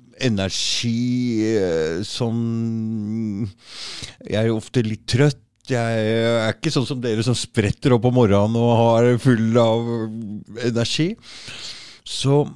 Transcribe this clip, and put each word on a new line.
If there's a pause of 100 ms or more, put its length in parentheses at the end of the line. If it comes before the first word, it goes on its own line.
(160)
energi,
eh,
som, (760)
jeg
er
jo
ofte
litt
trøtt. (220)
Jeg
er
ikke
sånn
som
dere
som
spretter
opp
om
morgenen
og
har
full
av (720)
energi. (960)
Så (120)